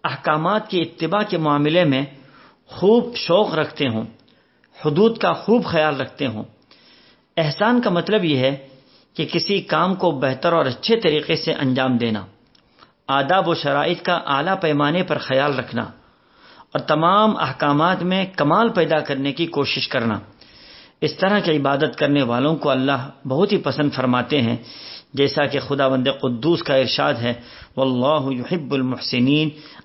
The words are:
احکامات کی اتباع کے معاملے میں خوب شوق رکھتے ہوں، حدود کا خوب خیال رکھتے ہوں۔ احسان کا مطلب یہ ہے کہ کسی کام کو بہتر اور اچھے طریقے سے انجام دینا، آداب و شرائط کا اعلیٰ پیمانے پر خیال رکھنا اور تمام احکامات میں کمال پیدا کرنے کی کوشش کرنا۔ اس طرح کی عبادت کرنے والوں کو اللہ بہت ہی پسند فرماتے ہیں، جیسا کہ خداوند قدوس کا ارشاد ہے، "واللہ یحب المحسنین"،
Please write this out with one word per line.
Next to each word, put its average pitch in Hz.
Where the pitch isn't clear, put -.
احکامات 160
کی 180
اتباع 165
کے 180
معاملے 151
میں 139
خوب 220
شوق 180
رکھتے 151
ہوں، 110
حدود 202
کا 175
خوب 214
خیال 151
رکھتے 131
ہوں۔ 110
احسان 202
کا 233
مطلب 180
یہ 147
ہے 135
کہ 151
کسی 185
کام 180
کو 185
بہتر 135
اور 160
اچھے 220
طریقے 156
سے 156
انجام 131
دینا، 110
آداب 139
و 170
شرائط 147
کا 175
اعلیٰ 151
پیمانے 151
پر 160
خیال 135
رکھنا 117
اور 139
تمام 175
احکامات 151
میں 185
کمال 180
پیدا 156
کرنے 139
کی 170
کوشش 143
کرنا۔ 113
اس 147
طرح 196
کی 160
عبادت 139
کرنے 143
والوں 131
کو 147
اللہ 135
بہت 170
ہی 202
پسند 143
فرماتے 127
ہیں، 117
جیسا 139
کہ 139
خداوند 135
قدوس 127
کا 143
ارشاد 139
ہے، 120
"واللہ 135
یحب 131
المحسنین"، 131